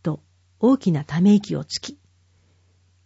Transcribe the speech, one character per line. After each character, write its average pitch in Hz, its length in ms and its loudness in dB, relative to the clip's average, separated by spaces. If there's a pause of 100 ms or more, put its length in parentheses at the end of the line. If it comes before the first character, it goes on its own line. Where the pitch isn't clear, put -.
と 156 200 -6 (360)
大 262 200 2
き 190 120 -2
な 147 140 -2
た 156 160 -6
め 202 140 6
息 208 200 -2
を 143 100 -8
つ - 160 -12
き、 - 180 -18 (1080)